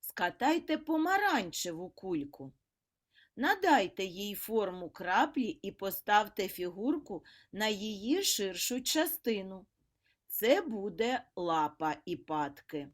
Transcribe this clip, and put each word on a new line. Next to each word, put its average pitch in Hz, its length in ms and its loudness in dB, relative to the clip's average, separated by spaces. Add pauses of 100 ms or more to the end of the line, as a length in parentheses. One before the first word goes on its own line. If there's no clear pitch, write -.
Скатайте 294 760 0
помаранчеву 311 1120 0
кульку. 143 640 -6 (840)
Надайте 285 680 4
їй 190 300 -6
форму 185 560 -2
краплі 214 580 2
і 196 240 -6
поставте 202 760 2
фігурку 196 760 -4 (280)
на 208 160 0
її 214 540 0
ширшу 214 580 0
частину. 220 840 -2 (600)
Це 269 340 4
буде 226 640 -2 (120)
лапа 160 680 0
і 175 120 -4
патки. 143 760 -6